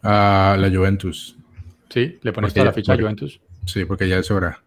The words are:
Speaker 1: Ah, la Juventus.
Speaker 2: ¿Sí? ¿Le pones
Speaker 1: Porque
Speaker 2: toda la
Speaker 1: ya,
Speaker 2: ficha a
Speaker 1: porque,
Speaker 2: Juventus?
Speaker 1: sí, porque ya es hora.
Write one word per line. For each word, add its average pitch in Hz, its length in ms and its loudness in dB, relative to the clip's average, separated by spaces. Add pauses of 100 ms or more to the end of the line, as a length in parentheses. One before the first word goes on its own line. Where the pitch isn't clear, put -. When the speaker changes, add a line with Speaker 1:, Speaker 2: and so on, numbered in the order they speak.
Speaker 1:
Ah, 101 580 4
la 95 100 2
Juventus. 95 680 -2 (520)
Speaker 2:
¿Sí? 131 320 -4
¿Le 117 120 -6
pones 104 160 -2
Speaker 1:
Porque - 100 -12
Speaker 2:
toda 98 60 4
la 101 60 2
Speaker 1:
ya, - 40 -4
Speaker 2:
ficha 104 160 -2
a - 40 4
Speaker 1:
porque, 117 80 -2
Speaker 2:
Juventus? 107 380 -8 (240)
Speaker 1:
sí, 95 200 -4
porque 95 240 -4
ya 92 80 2
es 90 140 -4
hora. 90 360 -2